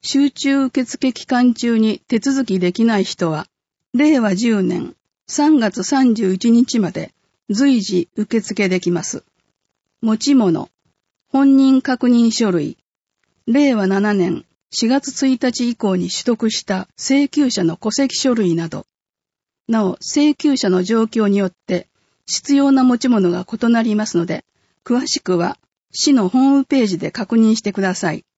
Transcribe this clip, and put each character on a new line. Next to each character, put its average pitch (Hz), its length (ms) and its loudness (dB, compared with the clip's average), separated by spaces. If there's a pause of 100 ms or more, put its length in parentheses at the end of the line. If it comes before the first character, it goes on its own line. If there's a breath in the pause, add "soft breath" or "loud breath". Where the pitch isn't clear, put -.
集 277 280 0
中 277 340 -2
受 254 200 -2
付 - 280 -4
期 - 140 -14
間 247 280 2
中 233 240 -2
に 220 300 0
手 233 100 0
続 269 260 -2
き 190 140 -2
で 180 140 0
き 220 120 0
な 226 140 2
い 190 60 2
人 175 260 -4
は、 156 160 -6 (460)
令 294 280 4
和 208 140 0
十 214 280 0
年 180 340 -4 (300)
三 294 320 2
月 220 260 -2
三 262 300 2
十 202 180 0
一 208 180 0
日 233 300 4
ま 180 100 -2
で - 220 -10 (380)
随 240 320 2
時 185 340 -2
受 220 240 -2
付 202 280 -4
で 180 120 -2
き 180 100 -2
ま 170 120 -2
す。 - 220 -10 (760)
持 220 160 0
ち 277 180 0
物、 180 360 0 (580)
本 269 280 4
人 269 260 4
確 254 240 -2
認 233 240 4
書 220 200 -2
類、 170 280 -4 (680)
令 269 280 2
和 202 120 0
七 196 280 0
年 185 320 -2 (240)
四 - 180 -2
月 269 220 -2
一 262 280 -2
日 240 300 -2
以 240 80 -4
降 190 200 -2
に 180 120 -4
取 - 160 -8
得 226 260 0
し - 140 -8
た 190 320 -6
請 277 320 0
求 285 220 0
者 190 140 -2
の 165 120 -2
戸 220 140 -6
籍 269 260 -2
書 254 180 0
類 190 200 0
な 165 140 -4
ど。 - 180 -14 (840)
な 220 160 0
お、 185 160 -4
請 294 340 0
求 285 220 0
者 208 140 -2
の 185 120 2
状 220 220 0
況 220 220 -2
に 196 100 2
よ 202 100 0
っ 180 60 -6 (140)
て 180 220 -6 (380)
必 - 280 -4
要 277 180 4
な 262 120 4
持 247 120 4
ち 247 120 -2
物 202 220 2
が 180 160 -4
異 226 200 -4
な 233 160 2
り 226 120 0
ま 214 120 -2
す - 100 -4
の 170 80 0
で、 170 200 -8 (400)
詳 175 220 -2
し - 140 -4
く 180 160 -2
は 170 220 -4 (340)
市 - 200 0
の 220 160 2
ホ 254 100 0
ー 254 40 4 (160)
ム 269 60 0
ペ 269 200 0
ー - 20 -2
ジ 185 120 -4
で 165 120 -6
確 - 260 -4
認 220 200 4
し - 60 -10
て 202 100 -6
く 202 80 -6
だ 185 140 -2
さ 175 180 -4
い。 - 120 -10 (140)